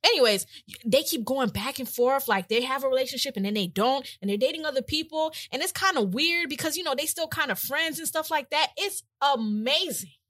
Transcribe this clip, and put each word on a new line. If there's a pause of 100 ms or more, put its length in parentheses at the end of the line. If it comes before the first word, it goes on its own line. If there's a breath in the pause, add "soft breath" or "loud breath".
anyways, (400 loud breath)
they
keep
going
back
and
forth.
Like,
they
have
a
relationship
and
then
they
don't. (140)
And
they're
dating
other
people. (200 loud breath)
And
it's
kinda
weird
because,
you
know,
they
still
kinda
friends
and
stuff
like
that. (100)
It's (180)
amazing. (180)